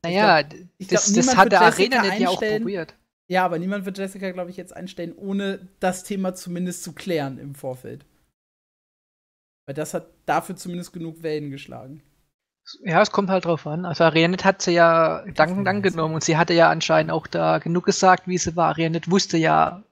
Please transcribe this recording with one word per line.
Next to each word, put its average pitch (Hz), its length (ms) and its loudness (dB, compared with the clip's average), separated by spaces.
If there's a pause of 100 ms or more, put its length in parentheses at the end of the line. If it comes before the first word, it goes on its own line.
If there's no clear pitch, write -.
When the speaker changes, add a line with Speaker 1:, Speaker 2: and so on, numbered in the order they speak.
Speaker 1:
Ich - 0 -
Speaker 2:
Naja, 175 120 -2
Speaker 1:
glaub, 180 260 4 (340)
ich 190 120 -14
Speaker 2:
das, - 160 0
Speaker 1:
glaub, 196 80 2
Speaker 2:
das - 60 -
Speaker 1:
niemand 254 180 4
Speaker 2:
hat - 80 8
Speaker 1:
wird 208 80 2
Speaker 2:
der 180 80 6
Speaker 1:
Jessica 185 360 4
Speaker 2:
Arena 220 40 2
nicht 196 180 0
ja 180 100 2
auch 185 100 0
Speaker 1:
einstellen. 214 220 -2
Speaker 2:
probiert. 185 340 -6 (340)
Speaker 1:
Ja, 185 140 0
aber 170 160 -2
niemand 190 260 -6
wird 196 120 -10
Jessica, 190 340 -8
glaub 180 160 -10
ich, 180 80 -16
jetzt 180 180 -16
einstellen, 175 440 -12
ohne 196 500 -6 (140)
das 185 240 -4
Thema 190 280 -4
zumindest 180 500 -8
zu 160 100 -14
klären 143 460 -6
im 139 160 -16
Vorfeld. 127 500 -14 (1600)
Weil 139 80 -12
das 156 180 -8
hat - 140 -8 (180)
dafür 165 300 -2
zumindest 175 380 -12
genug 165 300 -12
Wellen 151 280 -6
geschlagen. 135 500 -16 (840)
Speaker 2:
Ja, 175 180 4
es 208 100 2
kommt 196 180 -2
halt 185 160 0
drauf 170 220 -2
an. 170 180 -6
Also 170 180 0
Arianet 165 420 4
hat 196 160 2
sie 185 100 0
ja 165 540 4
dankend 175 140 -10
Speaker 1:
Hoffen 185 260 2
wir 185 60 2
es. 202 40 0
Speaker 2:
angenommen 165 400 -2
und 156 80 -4
sie 156 140 2
hatte 170 160 2
ja 165 160 6
anscheinend 160 420 0
auch 160 160 -4
da 160 320 0
genug 170 260 -2
gesagt, 185 420 4
wie 180 100 -4
sie 165 180 -4
war. 165 140 2
Arianet 160 420 -4
wusste 185 260 0
ja 160 540 2